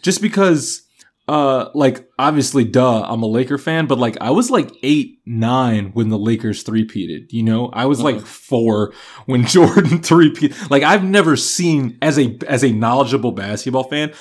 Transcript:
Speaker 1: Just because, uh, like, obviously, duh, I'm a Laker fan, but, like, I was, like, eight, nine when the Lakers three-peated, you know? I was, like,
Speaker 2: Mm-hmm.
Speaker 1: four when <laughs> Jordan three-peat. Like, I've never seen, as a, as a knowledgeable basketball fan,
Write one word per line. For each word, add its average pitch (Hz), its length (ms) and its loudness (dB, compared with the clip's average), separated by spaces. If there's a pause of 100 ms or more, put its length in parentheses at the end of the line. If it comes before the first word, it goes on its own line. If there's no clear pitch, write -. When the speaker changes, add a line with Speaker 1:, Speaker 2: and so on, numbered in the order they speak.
Speaker 1:
Just 190 200 -2
because, 190 600 0 (460)
uh, 139 460 0
like, 143 340 0 (100)
obviously, 139 460 0
duh, 117 380 2
I'm 113 200 -4
a 110 40 -2
Laker 131 320 -2
fan, 160 280 -2
but, 131 120 0
like, 117 220 -2
I 110 100 -2
was, 240 200 0
like, 208 200 0 (120)
eight, 143 440 0
nine 113 680 0
when 113 140 0
the 107 100 -2
Lakers 110 460 -4
three-peated, 104 680 -6
you 113 100 -4
know? 113 300 0
I 123 140 -4
was, 139 140 0
like, 131 160 -2
Speaker 2:
Mm-hmm. 107 100 -12
Speaker 1:
four 110 680 -2 (340)
when 123 200 0
<laughs> - 80 0
Jordan 165 480 4
three-peat. 151 680 2
Like, 139 120 4
I've 185 220 2
never 190 320 2
seen, 147 680 -2
as 151 160 2
a, 131 180 0 (120)
as 127 160 -2
a 123 80 4
knowledgeable 120 600 0
basketball 107 520 -6
fan, 151 360 -4